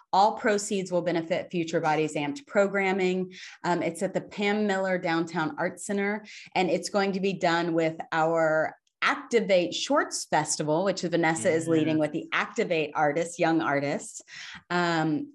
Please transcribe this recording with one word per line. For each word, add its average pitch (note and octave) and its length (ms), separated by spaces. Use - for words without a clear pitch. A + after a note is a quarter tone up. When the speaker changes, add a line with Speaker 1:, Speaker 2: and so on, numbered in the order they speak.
Speaker 1:
All G#3 220
proceeds G#3 580
will F3 120
benefit E3 480
Future E3 280
Bodies D#3 360
Amped C#3+ 320
programming. F#3+ 840
Um, E3+ 180
it's - 200
at F#3 120
the F3 80
Pam G#3 460
Miller F#3+ 300
Downtown E3 600
Arts F3+ 280
Center, G#3 400
and F3+ 140
it's F3+ 200
going G3 240
to F#3 80
be G3 120
done E3+ 400
with D#3+ 220
our D#3+ 640
Activate G3+ 720
Shorts - 520
Festival, D#3 580
which F#3+ 200
Vanessa E3 460
is E3 200
leading D#3 260
Speaker 2:
Yeah. D#3 60
Speaker 1:
with D3+ 100
the D#3 220
Activate F3 600
artists, D#3 440
young E3 220
artists. C#3+ 600
Um, E3 640